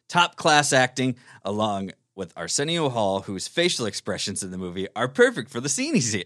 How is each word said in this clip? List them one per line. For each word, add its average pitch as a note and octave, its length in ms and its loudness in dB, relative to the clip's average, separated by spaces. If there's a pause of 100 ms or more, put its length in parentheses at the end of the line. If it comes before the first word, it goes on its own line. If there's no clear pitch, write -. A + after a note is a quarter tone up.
Top F3 260 2
class D3 380 4
acting, B2+ 420 2 (280)
along G2+ 480 -2 (240)
with F#2 220 -10
Arsenio D3 520 -2
Hall, G2+ 320 0
whose F#2+ 260 -8
facial E3+ 380 0
expressions G2 580 -6
in F#2 80 -10
the F#2 60 -8
movie F#2 380 -6
are A#2+ 120 0
perfect A3 420 2
for A#2+ 120 -8
the C#3+ 80 -4
scene C#4 260 -2
he's A#2 180 0
in, F#2 120 -2